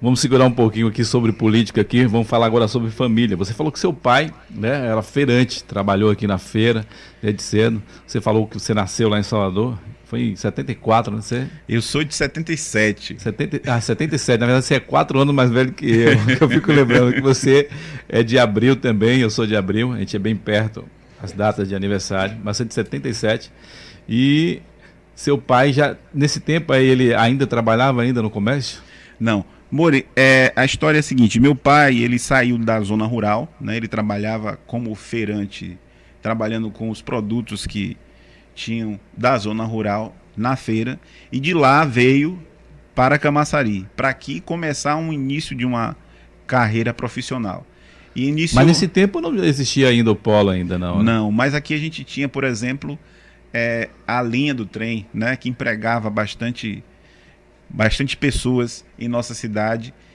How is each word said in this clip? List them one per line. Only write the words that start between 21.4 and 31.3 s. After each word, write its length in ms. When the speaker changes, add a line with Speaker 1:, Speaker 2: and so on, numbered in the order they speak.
Speaker 1:
de 60
aniversário, 720
mas 140
você 40
é 40
de 80
setenta 340
e 60
sete. 360
E 540
seu 240
pai 340
já, 240
nesse 280
tempo 340
aí, 100
ele 300
ainda 320
trabalhava 560
ainda 180
no 80
comércio? 540
Speaker 2:
Não. 260
More-, 340
é, 400
a 120
história 320
é 20
a 20
seguinte: 380